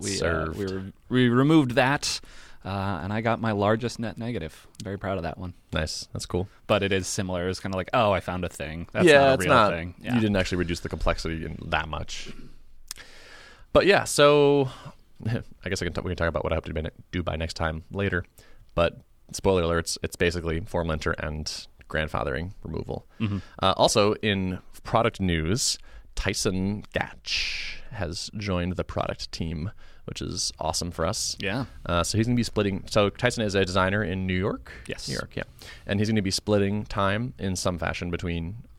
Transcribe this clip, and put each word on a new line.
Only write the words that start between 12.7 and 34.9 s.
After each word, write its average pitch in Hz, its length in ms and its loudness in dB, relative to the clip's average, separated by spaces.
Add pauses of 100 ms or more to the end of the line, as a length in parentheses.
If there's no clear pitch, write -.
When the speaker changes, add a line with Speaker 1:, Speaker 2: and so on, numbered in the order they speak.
Speaker 1:
But - 140 8
yeah, 190 180 6
so 143 680 6 (560)
<laughs> - 0 -
I - 440 -6
guess 95 120 -2
I 90 40 -2
can 85 80 -2
t-, - 80 -4
we 92 100 -4
can 82 60 -4
talk 85 100 2
about 78 160 0
what 82 100 0
I - 20 0
hope 82 100 -2
to 80 80 -8
be 80 80 -4
ne-, 80 80 -4 (220)
do 87 120 -2
by 87 120 -4
next 80 200 -6
time 78 360 -4
later. 92 320 -2 (520)
But 85 240 2 (320)
spoiler 95 320 2
alerts, 82 400 0
it's - 120 -4
basically 82 460 0
form 85 260 -2
linter 80 260 -2
and 78 540 -6 (220)
grandfathering 76 600 -2 (120)
removal. - 420 -6 (140)
Speaker 2:
Mm-hmm. 104 180 0 (240)
Speaker 1:
Uh, 95 160 4
also, 107 380 4
in 95 440 0 (240)
product 117 360 2
news, 87 580 0 (380)
Tyson 98 680 0 (100)
Gatch - 840 -4 (140)
has 90 460 -6
joined 90 380 -2
the 90 80 -2
product - 480 -4
team, 82 400 -6 (340)
which - 160 -10
is - 380 -6
awesome 82 320 -4
for 82 140 -2
us. - 340 -2
Speaker 2:
Yeah. 117 260 -2 (200)
Speaker 1:
Uh, 87 180 2
so - 140 -2
he's 113 100 2
gonna 123 80 2
be 120 80 2
splitting. 98 460 0
So 104 200 4
Tyson 120 340 -2
is 101 120 0
a 95 100 6
designer 95 380 2
in 92 240 -2
New 92 100 0
York? 117 340 -2 (160)
Speaker 2:
Yes. - 200 -10